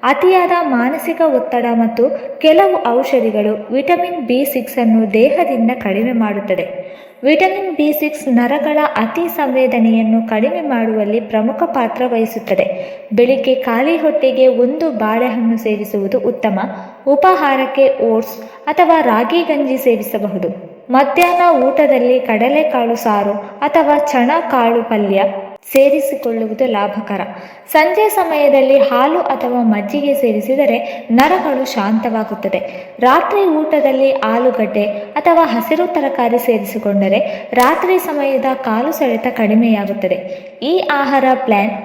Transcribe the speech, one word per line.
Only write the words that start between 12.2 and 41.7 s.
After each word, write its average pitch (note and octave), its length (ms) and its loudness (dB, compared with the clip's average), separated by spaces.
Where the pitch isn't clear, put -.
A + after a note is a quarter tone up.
ಬೆಳಿಗ್ಗೆ B3+ 420 2
ಖಾಲಿ C4 420 0
ಹೊಟ್ಟೆಗೆ C#4 520 2
ಒಂದು C4 420 0
ಬಾಳೆಹಣ್ಣು A3+ 680 0
ಸೇವಿಸುವುದು G#3 640 -2
ಉತ್ತಮ. G#3 400 -2
ಉಪಹಾರಕ್ಕೆ C4+ 1000 2
ಓಟ್ಸ್ A3+ 340 -2
ಅಥವಾ D#4+ 340 2
ರಾಗಿ B3 420 0
ಗಂಜಿ C#4+ 340 -2
ಸೇವಿಸಬಹುದು. G#3 1000 -4
ಮಧ್ಯಾಹ್ನ E4 720 2
ಊಟದಲ್ಲಿ C4 560 2
ಕಡಲೆಕಾಳು A#3+ 760 0
ಸಾರು G#3 360 0
ಅಥವಾ D4 380 2
ಚಣಾ C#4+ 420 0
ಕಾಳು A#3 420 0
ಪಲ್ಯ G3+ 400 0
ಸೇರಿಸಿಕೊಳ್ಳುವುದು C4+ 960 2
ಲಾಭಕರ. G#3 540 -4
ಸಂಜೆ G#4 360 4
ಸಮಯದಲ್ಲಿ C#4+ 680 4
ಹಾಲು C#4 400 2
ಅಥವಾ B3 440 -2
ಮಜ್ಜಿಗೆ A3+ 520 0
ಸೇವಿಸಿದರೆ B3 960 -2
ನರಗಳು C#4 540 2
ಶಾಂತವಾಗುತ್ತದೆ. A3 960 -4
ರಾತ್ರಿ D#4 400 2
ಊಟದಲ್ಲಿ D4+ 720 2
ಆಲೂಗಡ್ಡೆ A3+ 720 0
ಅಥವಾ E4 580 2
ಹಸಿರು D4 420 -2
ತರಕಾರಿ C4+ 520 0
ಸೇರಿಸಿಕೊಂಡರೆ G#3 1120 -2
ರಾತ್ರಿ D#4+ 460 2
ಸಮಯದ C#4 460 -2
ಕಾಲು B3 380 -2
ಸೆಳೆತ B3 380 -2
ಕಡಿಮೆಯಾಗುತ್ತದೆ. G#3 840 0
ಈ E4 300 0
ಆಹಾರ C#4 320 0
ಪ್ಲಾನ್ G#3 260 0